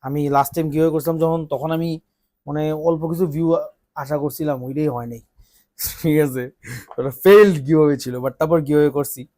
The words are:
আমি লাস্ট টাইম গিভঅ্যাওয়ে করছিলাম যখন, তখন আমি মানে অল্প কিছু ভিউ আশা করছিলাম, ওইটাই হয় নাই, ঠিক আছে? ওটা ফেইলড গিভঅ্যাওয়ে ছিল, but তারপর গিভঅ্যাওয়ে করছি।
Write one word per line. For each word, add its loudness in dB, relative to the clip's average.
আমি -4
লাস্ট 2
টাইম -2
গিভঅ্যাওয়ে 2
করছিলাম -2
যখন, 0
তখন -4
আমি -4
মানে -4
অল্প 0
কিছু -2
ভিউ 0
আশা -4
করছিলাম, -4
ওইটাই -2
হয় -8
নাই, -16
ঠিক 2
আছে? -6
ওটা -4
ফেইলড 8
গিভঅ্যাওয়ে 4
ছিল, -8
but -4
তারপর 2
গিভঅ্যাওয়ে 4
করছি। -6